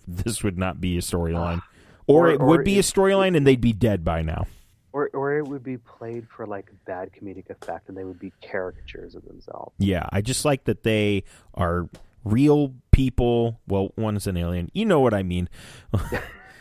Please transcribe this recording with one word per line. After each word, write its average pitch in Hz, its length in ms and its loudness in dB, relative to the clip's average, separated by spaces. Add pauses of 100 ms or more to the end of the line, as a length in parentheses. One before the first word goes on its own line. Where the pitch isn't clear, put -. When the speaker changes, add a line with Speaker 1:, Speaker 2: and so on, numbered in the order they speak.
Speaker 1:
this 92 360 -6
would 95 140 -2
not 92 220 -4
be 87 180 -2
a 87 40 -2
storyline. 85 600 -2
Speaker 2:
Ah. - 60 -14 (400)
Speaker 1:
Or 165 200 8
Speaker 2:
Or, 160 40 6
Speaker 1:
it 143 100 2
would 156 200 6
Speaker 2:
or - 20 0
Speaker 1:
be 202 120 2
a 196 40 4
Speaker 2:
it 185 60 4
Speaker 1:
storyline 196 520 2
and 143 100 4
they'd 131 140 6
be 117 120 4
dead 98 300 0
by 82 180 0
now. 80 240 -4 (480)
Speaker 2:
Or, 143 200 -2
or 143 240 -2
it 151 100 -4
would 135 160 -10
be 127 140 -8
played 117 500 -14
for, - 180 -14
like, 101 240 -12 (160)
bad 95 280 -10
comedic 95 360 -16
effect - 380 -14
and 95 100 -16
they 95 60 -12
would 92 160 -14
be 95 220 -14
caricatures 90 760 -12
of - 100 -20
themselves. - 520 -20
Speaker 1:
Yeah, 95 340 -2
I 101 100 -2
just 120 220 -4
like 143 220 -2
that - 180 -2
they 104 400 0 (300)
are 87 340 -2 (380)
real 139 480 4 (180)
people. 120 760 2
Well, 98 280 -2
one 107 220 -2
is 101 100 -6
an 95 80 -2
alien. 87 380 -2
You 202 120 -2
know 180 140 4
what 123 140 4
I 98 100 0
mean. 87 240 -2 (460)
<laughs> 95 60 2 (600)